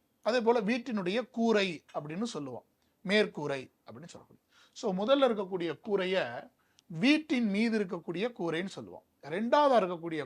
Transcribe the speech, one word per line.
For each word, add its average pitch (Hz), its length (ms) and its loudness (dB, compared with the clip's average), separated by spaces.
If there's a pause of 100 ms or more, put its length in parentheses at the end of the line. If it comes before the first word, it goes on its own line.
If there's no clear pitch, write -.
(260)
அதே 240 200 2
போல 240 120 6 (120)
வீட்டினுடைய 220 480 -2 (180)
கூரை 214 320 2 (280)
அப்படின்னு 160 380 -6
சொல்லுவோம், 131 320 -10 (380)
மேற்கூரை 160 580 0 (240)
அப்படின்னு 135 260 -20
சொல்லக்கூடிய. - 300 -20 (380)
So, 247 60 -4 (140)
முதல்ல 269 280 4
இருக்கக்கூடிய 190 420 -2 (160)
கூரைய 190 320 2 (720)
வீட்டின் 247 680 2
மீது 226 240 2
இருக்கக்கூடிய 180 440 -6 (140)
கூரைன்னு 175 380 -4
சொல்லுவோம். 92 280 -14 (300)
ரெண்டாவதா 254 460 4
இருக்கக்கூடிய 165 460 -2